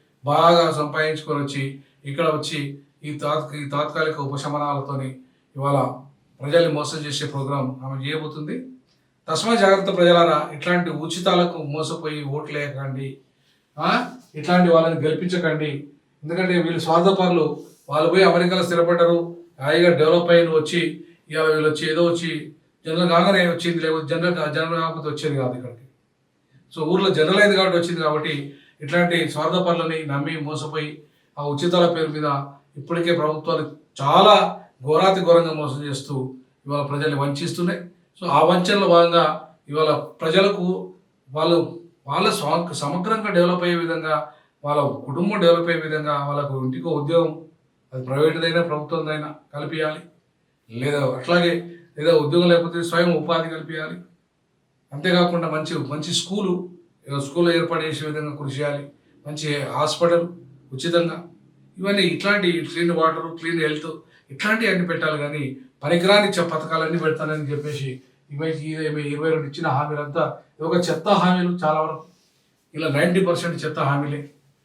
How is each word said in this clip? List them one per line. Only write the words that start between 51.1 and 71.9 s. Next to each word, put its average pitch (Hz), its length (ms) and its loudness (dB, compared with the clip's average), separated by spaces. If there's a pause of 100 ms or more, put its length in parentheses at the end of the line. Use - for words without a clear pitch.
అట్లాగే 175 600 0 (220)
ఏదో 151 120 2
ఉద్యోగం 170 380 4
లేకపోతే 170 340 4
స్వయం 170 340 2
ఉపాధి 160 340 -2
కల్పించాలి. 156 500 -10 (920)
అంతేకాకుండా 175 580 2
మంచి, 156 280 -4
మంచి 147 360 -6
స్కూలు, 185 560 -2 (380)
ఏదో 139 120 -4
స్కూల్ 170 320 2
ఏర్పాటు 165 320 0
చేసే 151 220 -6
విధంగా 151 300 -6
కృషి 139 240 -8
చేయాలి. 143 280 -4 (380)
మంచి 147 360 -6
హాస్పిటల్ 170 680 0 (440)
ఉచితంగా, 170 520 -2 (540)
ఇవన్నీ 196 240 0
ఇట్లాంటి 180 500 0
క్లీన్ 165 380 -2
వాటర్, 160 480 -2
క్లీన్ 165 220 -4
హెల్త్ 151 260 -4 (440)
ఇట్లాంటివి 208 420 0
అన్ని 175 140 0
పెట్టాలి. 160 320 -2
కానీ 143 380 -6 (280)
పనికిరాని 185 440 4
చె-, 170 200 0
పథకాలన్నీ 160 500 -2
పెడతానని 151 520 -2
చెప్పేసి 139 520 -6 (280)
ఇవి, 156 400 -6
ఇవి 151 400 -4
ఇరవై 151 200 -2
రెండు 151 160 0
ఇచ్చిన 160 220 -6
హామీలంతా 147 720 -4 (220)
ఇది 156 80 -4
ఒక 170 80 0
చెత్త 175 320 0
హామీలు 175 560 2
చాలా 156 160 2
వరకు. - 260 -6 (680)